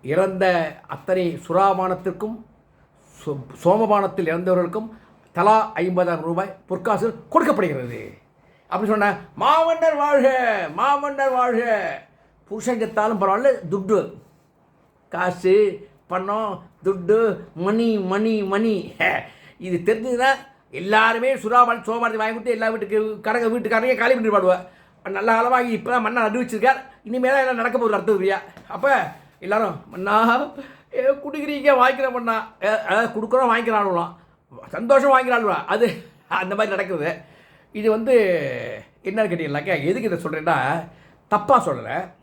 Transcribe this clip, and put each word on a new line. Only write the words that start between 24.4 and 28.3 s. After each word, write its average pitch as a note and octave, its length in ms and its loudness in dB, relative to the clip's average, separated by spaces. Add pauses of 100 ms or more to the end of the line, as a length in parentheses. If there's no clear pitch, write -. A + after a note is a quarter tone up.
நல்ல G3 300 0
காலமாக B3 300 2
இப்போ A3+ 280 -4
தான் B3 100 2
மன்னா A3+ 240 0
அறிவிச்சிருக்கார். A#3+ 540 0 (240)
இனிமேல் B3 280 -2
தான் C#4 80 4
எல்லாம் B3+ 160 0
நடக்க A#3 220 -2
போகுது A3+ 160 2
அடுத்தது. G3 440 0 (300)